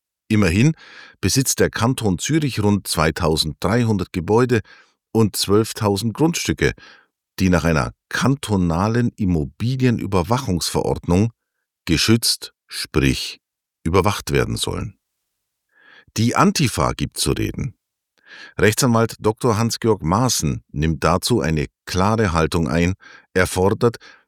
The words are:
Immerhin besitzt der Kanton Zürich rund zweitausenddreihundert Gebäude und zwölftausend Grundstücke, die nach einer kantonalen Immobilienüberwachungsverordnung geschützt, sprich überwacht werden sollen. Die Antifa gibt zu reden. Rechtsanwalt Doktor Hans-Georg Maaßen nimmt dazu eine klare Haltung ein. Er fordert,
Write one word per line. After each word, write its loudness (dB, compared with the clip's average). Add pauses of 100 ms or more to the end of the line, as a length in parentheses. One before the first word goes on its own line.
(280)
Immerhin 2 (440)
besitzt 0
der 2
Kanton 0
Zürich -2
rund 0
zweitausenddreihundert 0
Gebäude 0 (500)
und 2
zwölftausend 0
Grundstücke, 0 (680)
die 4
nach 2
einer 0 (160)
kantonalen 0
Immobilienüberwachungsverordnung 0 (540)
geschützt, 0 (200)
sprich -2 (440)
überwacht 0
werden 0
sollen. -8 (1160)
Die 0
Antifa 2
gibt -6
zu 0
reden. -6 (840)
Rechtsanwalt 2
Doktor 0
Hans-Georg 0
Maaßen 0
nimmt -2
dazu 2
eine 0 (180)
klare 0
Haltung 0
ein. 0 (400)
Er 2
fordert, 0 (320)